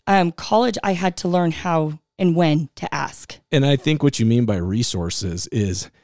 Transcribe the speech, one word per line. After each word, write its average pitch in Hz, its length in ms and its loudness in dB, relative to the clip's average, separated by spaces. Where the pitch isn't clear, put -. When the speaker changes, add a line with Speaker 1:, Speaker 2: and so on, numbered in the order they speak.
Speaker 1:
um, 185 240 4
college, 226 520 0
I 196 100 0
had 180 240 -2
to - 100 -4
learn 175 240 2
how 156 480 -2
and 180 180 4
when 160 400 2
to - 180 -10
ask. - 460 -8
Speaker 2:
And 139 140 4
I 143 100 4
think 147 260 0
what 143 180 2
you 113 60 2
mean 117 200 4
by 104 120 0
resources 87 920 -2
is, 95 420 -2